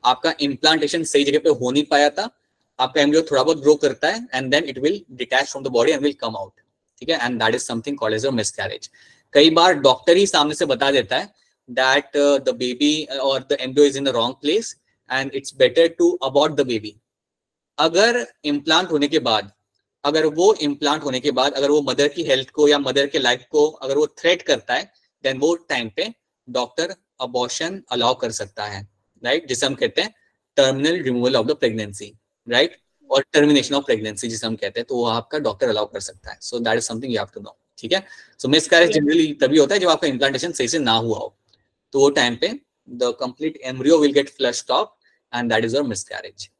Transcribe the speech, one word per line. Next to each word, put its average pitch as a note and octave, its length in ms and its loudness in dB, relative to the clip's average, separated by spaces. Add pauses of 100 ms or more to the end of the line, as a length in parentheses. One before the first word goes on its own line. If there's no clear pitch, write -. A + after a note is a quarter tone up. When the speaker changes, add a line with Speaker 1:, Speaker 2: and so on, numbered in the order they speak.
Speaker 1:
आपका C3 360 2
implantation D3+ 640 0
सही C#3+ 200 2
जगह C#3 200 2
पे - 60 2
हो B2+ 220 0
नहीं D3 200 0
पाया D3 180 4
था, G#3+ 200 -6 (500)
आपका - 220 0
embryo D3 200 4 (100)
थोड़ा C3 120 2
बहुत D3+ 180 0
ग्रो D3 220 6
करता C#3 240 -2
है A3+ 280 -4
and C3 180 -2
then D3+ 180 0
it B2+ 140 -10
will G3 140 0 (220)
detach C3 300 -2
from C3+ 160 -10
the B2+ 100 -8
body C#3+ 180 4
and C#3 120 -2
will C#3 160 -4
come A2 180 -8
out, F#2+ 120 -14 (460)
ठीक C3 100 -12
है, D#3+ 180 -2
and A#2+ 140 -4
that A2+ 180 0
is - 120 -8
something B2 300 -8
called A2 180 -2
as B2+ 100 -4
a C3 100 -4
miscarriage। G2+ 500 -8 (440)
कई D3+ 160 6 (100)
बार F3+ 140 6 (140)
doctor E3+ 300 4
ही G3+ 100 4
सामने D3+ 280 0
से F3 100 -2
बता C#3 260 0
देता B2+ 260 0
है G3 160 -8 (360)
that, C3 540 0
uh, C#3+ 140 4 (100)
the B2+ 140 0
baby, B2+ 320 0 (160)
uh, C3+ 180 -8
or C3+ 120 -2 (120)
the C#3 160 -2
embryo C#3+ 240 6
is C3+ 100 -6
in C#3 80 -2
the B2 80 -4
wrong A#2+ 180 -2 (100)
place F#3+ 300 -2 (340)
and C3+ 320 -4
it's - 220 -18
better E3 260 4 (120)
to F3 80 4 (200)
abort C#3+ 320 2
the B2+ 100 0
baby। G#2+ 200 -6 (840)
अगर G#3 480 2 (200)
implant D#3+ 460 0
होने C#3+ 160 0
के D#3 120 0
बाद, G#2+ 320 -2 (520)
अगर D#3 220 0
वो E3 360 4
implant D3 420 -2
होने B2+ 160 -4
के C#3+ 120 -2
बाद C3 220 0
अगर C#3 180 0
वो D3+ 100 4
mother C#3 260 0
की E3 160 -4
health C3 260 0
को D3 180 2
या D3 120 4
mother C#3 280 0
के D3 120 -4
life B2 320 -2
को D3+ 160 4
अगर C#3 300 -4
वो D3+ 80 2 (140)
threat F3 220 0
करता B2 320 -2
है, E3 180 -4 (320)
then C3 180 -4
वो E3 120 2 (160)
time A#2+ 260 -4
पे G#3+ 180 -6 (340)
doctor B2+ 460 -4 (280)
abortion B2+ 600 -6 (100)
allow B2 280 0
कर A#2 120 -4
सकता G#2+ 340 -10
है, G2+ 220 -12 (360)
right, B2 260 -2
जिसे B2+ 160 -4
हम C3 100 -2
कहते B2 260 -2
हैं G#3 120 -6 (440)
terminal C#3 500 2
removal B2+ 340 0
of A#2 80 -2
the D3 140 -2
pregnancy, G#2+ 460 -4 (380)
right, B2+ 300 0 (320)
और C3+ 160 2 (100)
termination D3 440 4
of C#3 100 -10
pregnancy G#2+ 400 -4
जिसे A2+ 180 -8
हम A2+ 80 -4
कहते G#2 240 -8
हैं, A#2 100 -8
तो C3 60 -4
वो A#2+ 100 0
आपका A#2 340 -4 (100)
doctor A#2+ 200 -2
allow G#2+ 240 -2
कर G#2 60 -10
सकता - 320 -16
है। - 80 -18
So - 200 -10
that A#2 220 0
is - 100 -8
something A#2+ 240 -8
you G2+ 80 -2
have - 140 -14
to G2+ 80 -16
know, - 100 -20 (220)
ठीक A2+ 160 -4
है। F#3+ 120 -2 (340)
So C3 160 0
miscarriage E3 360 4
Speaker 2:
Yes। D#3+ 80 2
Speaker 1:
generally D#3 300 2 (120)
तभी C3+ 160 4
होता D3 180 4
है G#3 40 2
जब F3+ 100 2
आपका D#3+ 180 0
इम्प्लांटेशन C3+ 440 -2
सही C3 160 -4
से D#3+ 120 -2
ना A#2 180 0
हुआ A2+ 200 -2
हो, - 180 -12 (580)
तो C3+ 60 0
वो C#3 100 6 (100)
टाइम A#2+ 220 2
पे A3+ 180 -4 (440)
the A#2+ 100 0 (100)
complete D3 480 -8
embryo C#3+ 320 4
will C#3+ 200 4
get - 160 -10
flushed B2 400 -2
off G#3+ 120 -4 (420)
and A#2+ 220 -2
that A2+ 140 0
is C3 100 0
your C#3+ 140 -2
miscarriage - 560 -14 (100)